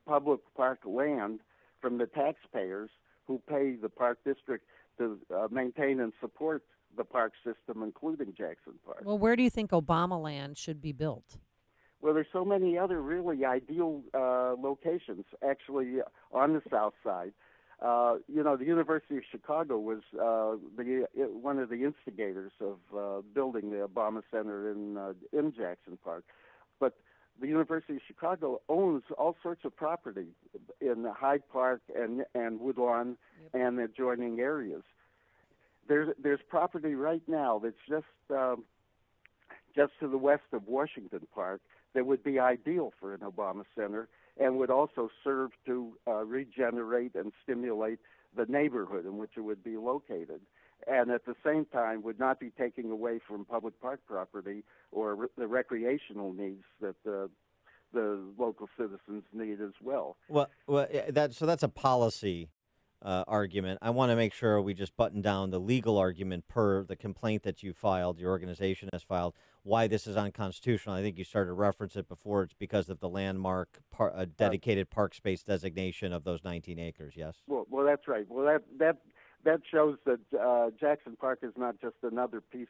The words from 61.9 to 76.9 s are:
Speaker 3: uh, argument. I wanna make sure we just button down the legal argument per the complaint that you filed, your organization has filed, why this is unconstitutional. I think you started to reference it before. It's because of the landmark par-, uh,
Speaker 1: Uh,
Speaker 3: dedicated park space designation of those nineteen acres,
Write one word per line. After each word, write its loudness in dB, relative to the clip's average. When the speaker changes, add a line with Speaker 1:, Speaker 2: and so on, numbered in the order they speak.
Speaker 3:
uh, 0
argument. 0
I 0
wanna 4
make 4
sure 4
we 0
just -6
button 2
down 2
the 0
legal 4
argument 2
per 4
the -8
complaint -2
that -4
you -8
filed, 0
your 0
organization -2
has -6
filed, -2
why 4
this 0
is -4
unconstitutional. -2
I -2
think -4
you -6
started 0
to -4
reference 0
it -6
before. 0
It's -8
because 0
of -8
the -4
landmark -2
par-, 0
uh, -4
Speaker 1:
Uh, -2
Speaker 3:
dedicated 2
park 0
space -2
designation -2
of -4
those -2
nineteen -8
acres, -10